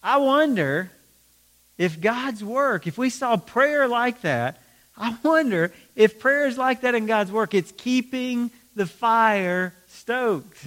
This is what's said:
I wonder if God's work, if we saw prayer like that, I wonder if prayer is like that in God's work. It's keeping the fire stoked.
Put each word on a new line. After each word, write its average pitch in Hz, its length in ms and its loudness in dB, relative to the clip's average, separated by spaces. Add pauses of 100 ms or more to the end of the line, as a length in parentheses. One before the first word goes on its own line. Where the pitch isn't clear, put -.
I 233 140 2
wonder 247 720 2 (880)
if 165 220 -2
God's 233 420 -4
work, 226 460 -2
if 165 100 -10
we 254 120 0
saw 240 260 -2
prayer 277 500 0
like 240 360 -2
that, 131 380 -2 (360)
I 226 260 -6
wonder 254 500 2 (220)
if 214 240 4
prayer 285 280 2
is 254 120 -2
like 254 220 0
that 247 140 0
in 226 120 -2
God's 214 240 0
work. 208 240 -2
It's 180 180 0
keeping 247 800 -4 (240)
the 202 120 -4
fire 196 880 0 (160)
stoked. 226 800 -4